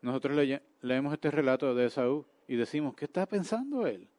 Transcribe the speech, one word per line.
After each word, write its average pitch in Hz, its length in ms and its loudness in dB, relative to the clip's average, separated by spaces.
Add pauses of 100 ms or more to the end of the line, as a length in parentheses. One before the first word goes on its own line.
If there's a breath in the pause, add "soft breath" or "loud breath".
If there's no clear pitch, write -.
Nosotros 131 340 -2
leye-, 143 260 2 (200)
leemos 131 320 0
este 147 180 -2
relato 135 420 2
de 123 120 4
Esaú 131 400 0 (220)
y 131 80 -4
decimos, 131 400 0
"¿Qué 147 100 -8
está 180 200 -2
pensando 226 640 -2
él? 120 200 -6 (120)